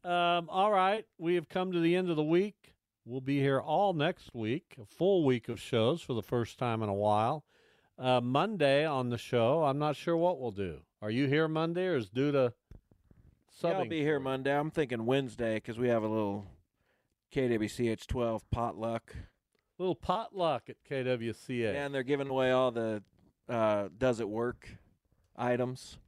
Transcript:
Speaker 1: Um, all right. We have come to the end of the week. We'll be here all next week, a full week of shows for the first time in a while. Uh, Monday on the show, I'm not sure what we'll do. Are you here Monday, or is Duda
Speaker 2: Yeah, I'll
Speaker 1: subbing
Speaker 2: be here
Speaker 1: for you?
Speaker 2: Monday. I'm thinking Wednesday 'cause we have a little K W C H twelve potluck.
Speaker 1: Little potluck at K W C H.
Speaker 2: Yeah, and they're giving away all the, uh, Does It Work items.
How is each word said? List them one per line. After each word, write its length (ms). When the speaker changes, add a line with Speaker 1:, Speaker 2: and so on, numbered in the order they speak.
Speaker 1:
Um, 460
all 200
right. 360
We 200
have 120
come 240
to 80
the 160
end 140
of 60
the 80
week. 500
We'll 160
be 200
here 180
all 360
next 380
week, 480
a 40
full 400
week 240
of 120
shows 420
for 120
the 80
first 340
time 260
in 60
a 60
while. 500
Uh, 220
Monday 640
on 240
the 100
show, 460
I'm 140
not 180
sure 200
what 220
we'll 140
do. 300
Are 100
you 160
here 220
Monday, 380
or 100
is 120
Duda 440
Speaker 2:
Yeah, 100
I'll 140
Speaker 1:
subbing 40
Speaker 2:
be 140
here 160
Speaker 1:
for 20
you? 40
Speaker 2:
Monday. 320
I'm 140
thinking 340
Wednesday 540
'cause 200
we 100
have 160
a 40
little 380
K 160
W 200
C 200
H 180
twelve 460
potluck. 640
Speaker 1:
Little 180
potluck 720
at 140
K 180
W 300
C 320
H. 100
Speaker 2:
Yeah, 100
and 80
they're 120
giving 240
away 240
all 180
the, 320
uh, 400
Does 220
It 80
Work 480
items. 720